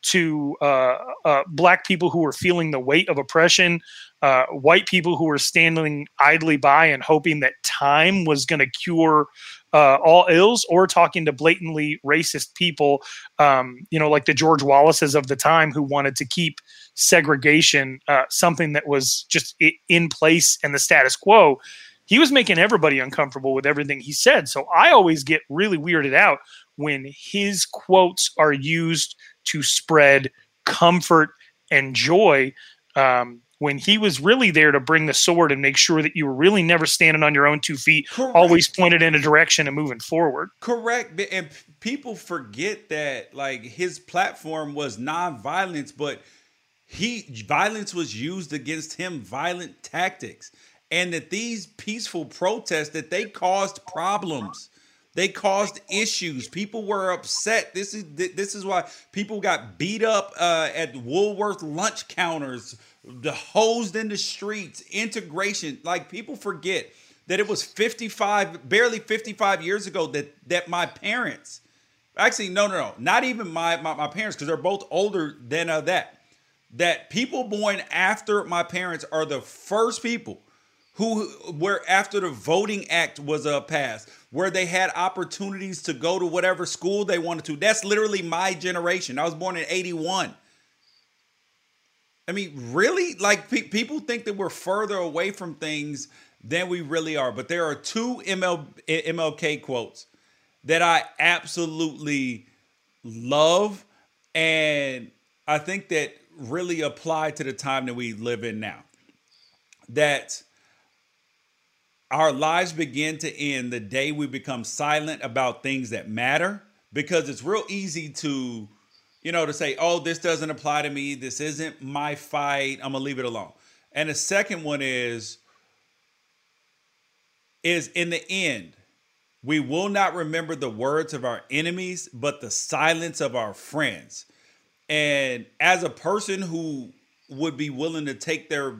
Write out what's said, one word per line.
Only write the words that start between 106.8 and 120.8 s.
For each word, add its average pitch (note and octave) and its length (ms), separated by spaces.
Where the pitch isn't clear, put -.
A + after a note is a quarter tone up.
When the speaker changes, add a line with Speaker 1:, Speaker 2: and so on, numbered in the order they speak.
Speaker 2:
apply D#3 500
to D3+ 120
the C3+ 80
time C3+ 360
that A#2+ 80
we A#2+ 180
live A2+ 300
in A2 160
now. G#2 240
That C#3+ 520
our D3+ 220
lives D#3+ 400
begin D#3 460
to D3+ 200
end C3 360
the A#2+ 60
day C3 320
we D3 160
become B2+ 360
silent D3+ 600
about B2+ 400
things C3+ 260
that G#2 180
matter, D3 560
because D3+ 340
it's A#2 160
real G3+ 260
easy F3 380
to, C3 600
you E3 80
know, E3 160
to D3 60
say, D3 260
"Oh, E3+ 180
this E3 220
doesn't D#3 320
apply D3 320